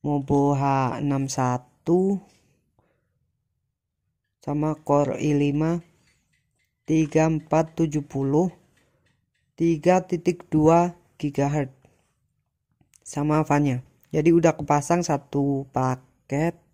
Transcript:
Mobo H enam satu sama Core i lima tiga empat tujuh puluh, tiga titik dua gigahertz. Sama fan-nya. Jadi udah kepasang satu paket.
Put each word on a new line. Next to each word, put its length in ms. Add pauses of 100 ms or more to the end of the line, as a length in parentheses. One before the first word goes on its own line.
Mobo 560
H 480
enam 240
satu 880 (2250)
sama 400
Core 400
i 160
lima 480 (1000)
tiga 400
empat 480
tujuh 320
puluh, 400 (1120)
tiga 480
titik 400
dua 480 (240)
gigahertz. 560 (1300)
Sama 400
fan-nya. 400 (320)
Jadi 160
udah 240
kepasang 480
satu 720
paket. 800 (200)